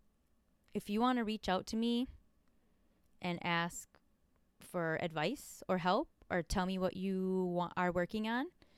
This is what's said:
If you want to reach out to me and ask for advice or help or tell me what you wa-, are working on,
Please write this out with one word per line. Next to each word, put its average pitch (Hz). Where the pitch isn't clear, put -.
If 208
you 214
want 254
to 240
reach 214
out 185
to -
me 233
and 175
ask 170
for 165
advice 165
or 185
help 185
or 180
tell 185
me 190
what 185
you 185
wa-, 175
are 180
working 180
on, 240